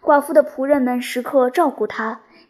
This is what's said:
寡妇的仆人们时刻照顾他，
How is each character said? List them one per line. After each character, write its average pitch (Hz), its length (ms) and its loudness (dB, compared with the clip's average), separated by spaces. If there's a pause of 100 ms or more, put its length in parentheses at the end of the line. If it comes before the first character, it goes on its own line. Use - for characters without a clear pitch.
寡 285 220 4
妇 302 100 -8
的 302 100 6
仆 - 220 -6
人 285 160 2
们 247 220 -2
时 - 180 -8
刻 254 300 0
照 320 180 0
顾 220 180 -4
他， 220 340 -8 (300)